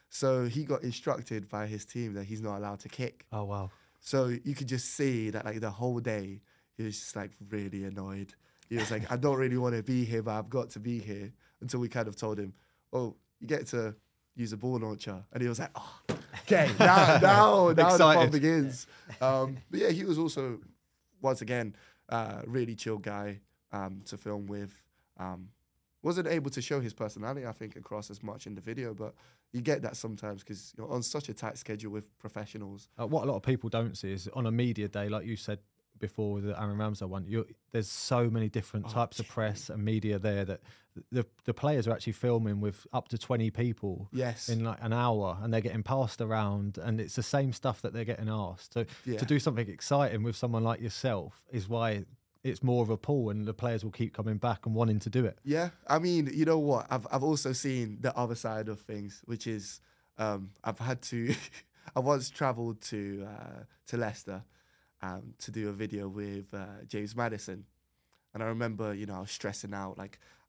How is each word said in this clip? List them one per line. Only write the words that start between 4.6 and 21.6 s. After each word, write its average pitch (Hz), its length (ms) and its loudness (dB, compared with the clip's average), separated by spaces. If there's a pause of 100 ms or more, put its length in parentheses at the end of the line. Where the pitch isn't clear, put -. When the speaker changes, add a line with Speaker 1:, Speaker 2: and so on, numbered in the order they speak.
Speaker 1:
just 127 240 -4
see 120 400 0
that, 107 120 -6
like, 110 160 -6
the 107 120 -4
whole 120 280 -2
day, 101 420 -4 (360)
he 110 60 -6
was 107 160 -6
just, - 160 -12
like, 101 160 -8 (180)
really 101 340 -6
annoyed. 98 500 -10 (360)
He 113 80 -2
was 110 120 -2
like, 110 220 -4
"I 123 60 -2
don't 135 200 2
really 127 200 0
wanna 120 260 0
be 123 220 0
here, 113 180 -2
but 110 140 -4
I've 107 120 -6
got 120 220 -2
to - 80 -12
be 120 200 -4
here," 101 320 -10 (300)
until 123 180 -4
we 120 100 -2
kind 117 180 -2
of 101 80 -10
told 107 240 -4
him, 98 140 -6 (380)
"Oh, 123 240 -2 (240)
you - 60 -14
get 143 220 -2
to 113 280 -2 (400)
use 117 180 -4
a 110 40 -8
ball 123 220 -2
launcher." 104 520 -6
And 123 120 -4
he 123 60 2
was 113 100 -4
like, - 160 -6
"Oh, - 240 -14 (440)
okay, 165 320 8
Speaker 2:
<laughs> - 40 6
Speaker 1:
now, 190 400 12
now, - 20 -
now 202 520 12
the 160 100 10
fun 170 100 10
Speaker 2:
Excited. 160 380 12
Speaker 1:
begins." 147 560 4 (340)
Um, 131 360 2 (120)
but 190 120 -2
yeah, 214 80 6
he 180 160 0
was 170 120 0
also, 135 420 -2 (640)
once 131 200 2
again, 117 340 -2 (340)